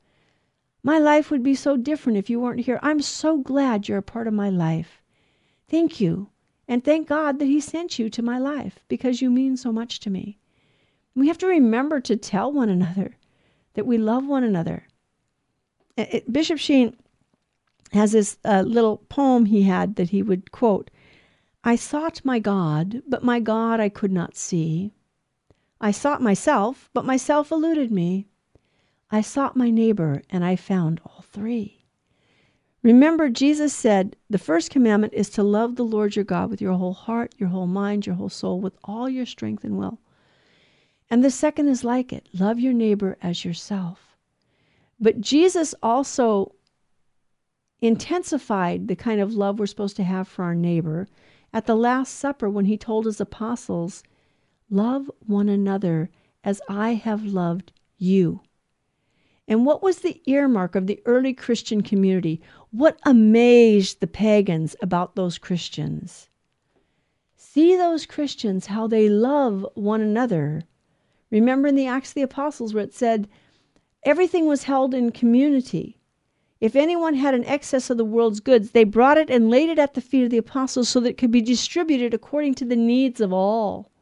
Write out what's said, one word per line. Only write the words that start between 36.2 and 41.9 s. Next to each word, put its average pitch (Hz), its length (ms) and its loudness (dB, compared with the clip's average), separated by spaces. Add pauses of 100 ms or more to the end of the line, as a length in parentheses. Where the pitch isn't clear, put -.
God 180 240 -4
with 202 100 -8
your 185 140 -2
whole 185 180 -2
heart, 226 460 -8
your 190 100 -4
whole 180 180 -4
mind, 202 400 -4
your 180 100 -6
whole 196 120 -8
soul, 185 320 -6
with 185 240 -8
all 226 240 -10
your 254 180 -6
strength 214 380 -10
and 208 140 -6
will." 202 200 -10 (1080)
And 240 140 2
the 269 80 4
second 294 380 0
is 247 160 0
like 254 280 -2